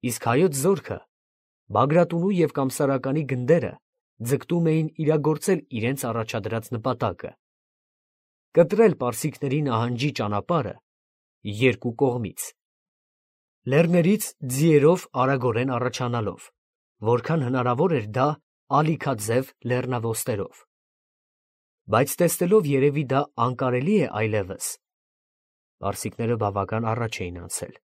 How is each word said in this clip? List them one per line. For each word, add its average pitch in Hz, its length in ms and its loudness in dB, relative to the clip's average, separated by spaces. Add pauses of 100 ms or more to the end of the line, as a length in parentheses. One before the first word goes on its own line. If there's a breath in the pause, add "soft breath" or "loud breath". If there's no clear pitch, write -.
Իսկ 120 240 -4
հայոց 143 280 2
զորքը, 147 440 0 (680)
Բագրատունու 165 600 2
և 170 220 2
Կամսարականի 139 680 0
գնդերը 127 480 2 (480)
ձգտում 143 480 0
էին 156 260 2
իրագործել 156 800 0
իրենց 123 320 -2
առաջադրած 110 640 -4
նպատակը՝ 117 640 -4 (1200)
կտրել 180 400 4
պարսիկների 131 680 -4
նահանջի 123 500 0
ճանապարհը 104 640 -2 (680)
երկու 113 480 0
կողմից։ 123 520 -2 (1200)
Լեռներից 170 600 2 (140)
ձիերով 147 680 4
արագորեն 127 600 0
առաջանալով, 120 760 -4 (540)
որքան 123 420 0
հնարավոր 127 540 0
էր 107 100 -4
դա 123 200 0 (420)
ալիքաձև 131 840 0 (100)
լեռնավոստերով։ 117 1040 -4 (1200)
Բայց 113 260 2
տեսնելով 175 520 2
երևի 143 380 2
դա 131 160 0 (160)
անկարելի 127 600 0
է 170 140 2
այլևս, 104 600 -4 (1120)
պարսիկները 110 560 -4
բավական 107 500 -4
առաջ 113 320 -4
էին 90 180 -8
անցել։ - 460 -12